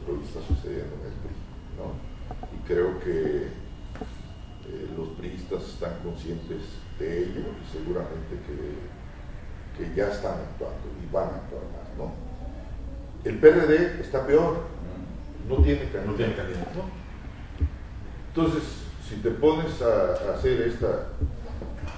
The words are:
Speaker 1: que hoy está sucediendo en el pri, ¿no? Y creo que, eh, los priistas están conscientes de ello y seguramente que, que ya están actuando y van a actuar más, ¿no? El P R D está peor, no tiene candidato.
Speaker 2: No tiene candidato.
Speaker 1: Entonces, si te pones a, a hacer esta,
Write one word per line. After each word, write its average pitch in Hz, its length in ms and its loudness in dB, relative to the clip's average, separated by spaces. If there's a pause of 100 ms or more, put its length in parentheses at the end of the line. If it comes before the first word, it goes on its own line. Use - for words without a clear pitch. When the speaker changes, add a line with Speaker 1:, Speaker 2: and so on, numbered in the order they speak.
Speaker 1:
que - 80 -4
hoy - 140 -4
está - 200 -8
sucediendo - 460 -2
en - 160 -8
el - 160 -8
pri, - 100 -6 (460)
¿no? 185 160 -6 (560)
Y - 160 -8
creo 90 320 2
que, - 480 0 (1200)
eh, - 180 -8 (120)
los 80 180 -4
priistas 90 480 -4
están - 280 -4 (120)
conscientes 82 540 -6 (400)
de 85 240 0
ello 190 180 -2
y - 320 -6
seguramente - 720 -4
que, - 1400 -8
que 85 120 -4
ya 101 140 4
están 101 260 0
actuando - 500 -4 (180)
y - 80 -6
van - 140 4
a - 120 -2
actuar - 260 -8 (100)
más, - 240 -8
¿no? - 160 -4 (1120)
El 110 140 0
P 151 100 12
R 156 180 10
D 165 360 6
está 135 240 0
peor, 160 320 8 (920)
no 131 140 2
tiene 143 220 6
candidato. 101 260 -2
Speaker 2:
No 101 60 0
tiene 110 180 2
candidato. 92 460 -4 (1500)
Speaker 1:
Entonces, 156 280 4 (460)
si - 80 -6
te 107 140 2
pones 156 520 4
a, 104 480 4
a 92 40 2
hacer 127 280 4
esta, 113 440 2 (920)